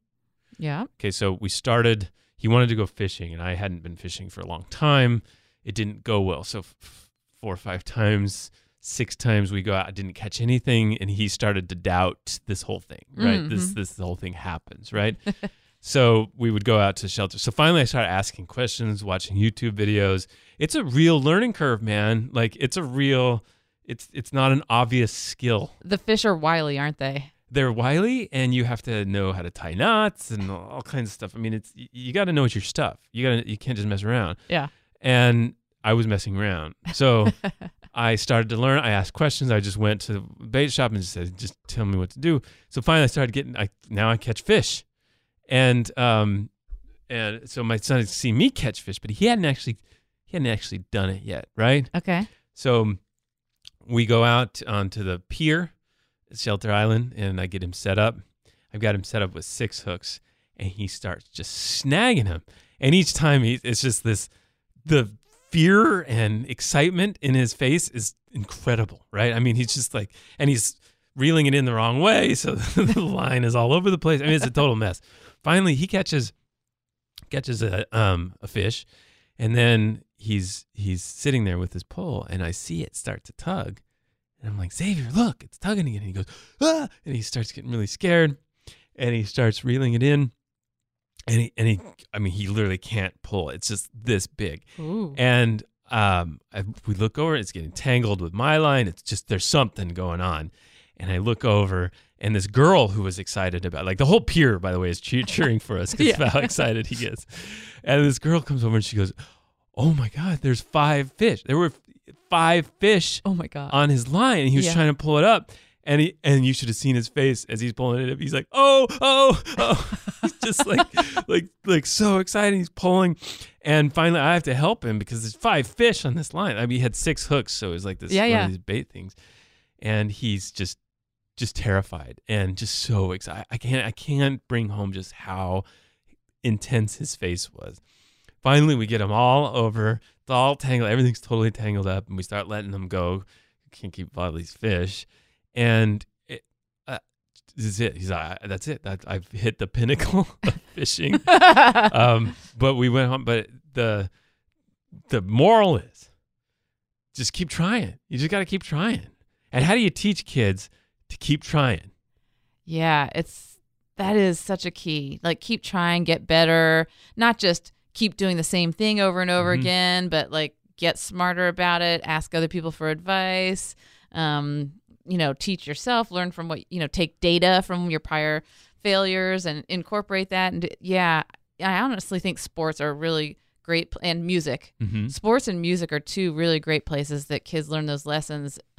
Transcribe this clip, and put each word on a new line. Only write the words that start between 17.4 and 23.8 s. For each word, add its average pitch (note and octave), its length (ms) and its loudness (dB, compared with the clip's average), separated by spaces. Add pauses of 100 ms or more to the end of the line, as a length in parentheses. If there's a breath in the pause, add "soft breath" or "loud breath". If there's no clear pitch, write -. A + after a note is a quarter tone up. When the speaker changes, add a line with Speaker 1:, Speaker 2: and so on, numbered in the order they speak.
Speaker 2:
finally D#3+ 300 4
I - 20 4
started A#2 240 0
asking F#2 400 -4
questions, A2 560 -4
watching F#2+ 320 -4
YouTube A2 360 2
videos. G2+ 560 0 (300 soft breath)
It's - 180 -2
a - 100 0
real D3+ 360 6
learning F#3 300 2
curve, B2+ 300 0
man. A2 500 0
Like, A#2 260 0
it's C#3 200 -4
a F#3 60 -4
real, B2+ 600 0 (400)